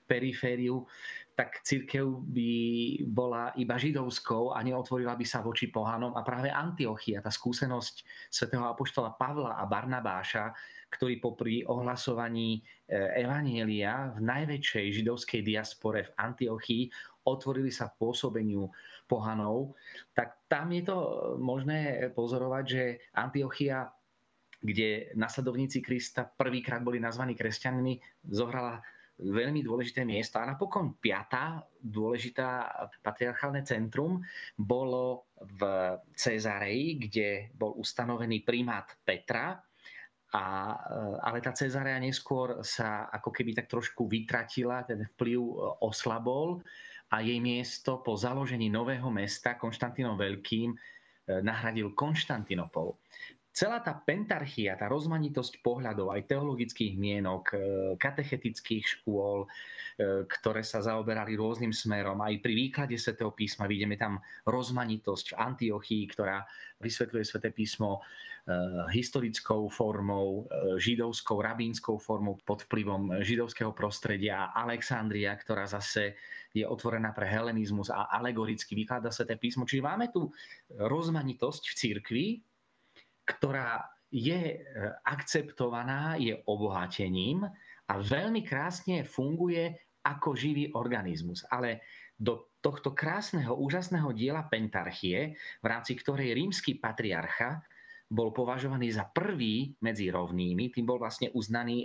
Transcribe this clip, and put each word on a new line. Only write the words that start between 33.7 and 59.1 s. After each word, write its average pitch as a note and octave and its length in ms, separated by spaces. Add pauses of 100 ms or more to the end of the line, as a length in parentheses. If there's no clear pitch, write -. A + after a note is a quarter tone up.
bolo B2+ 680 (160)
v G2 200 (520)
Cezareji, A2 960
kde G#2 180 (300)
bol G#2+ 240
ustanovený A#2 640
primát A#2+ 440 (120)
Petra. A#2 640 (720)
A, F#2+ 100
e, F#2+ 320 (480)
ale A#2 160
tá B2+ 160
Cezarea C3+ 460
neskôr B2+ 640
sa G#2+ 420
ako G#2+ 240
keby A2+ 240
tak A#2 140
trošku A#2 400
vytratila, A#2+ 760
ten G#2+ 300
vplyv, B2 260
e, A#2+ 160 (220)
oslabol B2 800 (560)
a A2 80
jej A#2+ 160
miesto B2 640
po G#2+ 160
založení B2 480
nového B2 480
mesta G2+ 400
Konštantínom A#2+ 640
Veľkým, G2+ 560
e, - 20 (640)
nahradil A2 560
Konštantinopol. G#2 1040 (560)
Celá A3+ 240
tá E3 160
pentarchia, D3 800
tá G#2 160
rozmanitosť D3 720
pohľadov, A2+ 480
aj G2+ 160
teologických A#2+ 720
mienok, G2 560
e, - 20 (380)
katechetických B2+ 880
škôl, G2+ 640